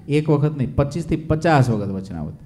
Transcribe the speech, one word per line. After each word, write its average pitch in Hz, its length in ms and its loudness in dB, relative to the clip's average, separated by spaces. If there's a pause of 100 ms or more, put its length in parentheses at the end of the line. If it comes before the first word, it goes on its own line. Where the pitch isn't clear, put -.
એક 151 220 0
વખત 147 260 2
નહીં, 127 200 -2
પચીસથી 160 400 -2
પચાસ 156 540 2
વખત 101 180 -2
વચનામૃત. 92 460 -6 (120)